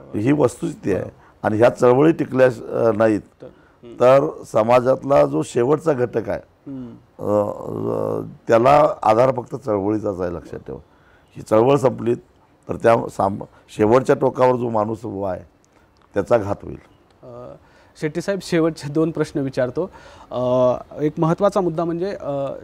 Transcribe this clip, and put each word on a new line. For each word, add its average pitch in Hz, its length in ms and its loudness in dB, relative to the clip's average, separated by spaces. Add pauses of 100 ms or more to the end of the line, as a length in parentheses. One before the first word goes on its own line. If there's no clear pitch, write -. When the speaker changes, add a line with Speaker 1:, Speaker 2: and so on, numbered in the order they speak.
(200)
Speaker 1:
ही 117 120 0
वस्तुस्थिती 147 640 -2
आहे. - 300 -8 (180)
आणि 104 140 -2
ह्या 117 120 6
चळवळी 127 420 4
टिकल्या, 131 360 2
अ, 120 440 -2
नाहीत 107 300 2 (200)
Speaker 2:
तर, - 40 -20
हं. - 480 -20
Speaker 1:
तर 131 500 2 (100)
समाजातला 127 720 2
जो 143 160 -2
शेवटचा 147 520 0
घटक 117 360 -4
आहे, 87 100 -6 (280)
Speaker 2:
हं. 127 240 -14 (280)
Speaker 1:
अ, - 40 -12
अ, - 1000 -2 (260)
त्याला 143 460 4 (100)
आधार 113 280 4
फक्त 120 240 -10
चळवळीचाच 104 680 -4
आहे, 87 120 -4
लक्षात - 260 -12
ठेवा. 67 200 -14 (560)
ही - 60 -14
चळवळ 117 340 4
संपली 117 400 0 (540)
तर 87 60 -6
त्या 117 200 4 (140)
साम-, 101 340 -4 (340)
शेवटच्या 120 440 4
टोकावर 127 340 2
जो 120 140 -4
माणूस 110 360 -4
उभा 98 260 -8
आहे 90 120 -10 (720)
त्याचा 104 240 2
घात 101 260 -4
होईल. 85 160 -14 (440)
Speaker 2:
अ, 127 320 -20 (460)
शेट्टी 156 200 -6
साहेब, 196 220 -6
शेवटचे 156 500 -2
दोन 160 180 0
प्रश्न 151 280 -6
विचारतो. 135 520 -4 (400)
अ, 123 100 -6 (600)
एक 147 160 0
महत्त्वाचा 185 440 0
मुद्दा 170 220 -4
म्हणजे, 170 380 -6
अ, 139 320 -6 (100)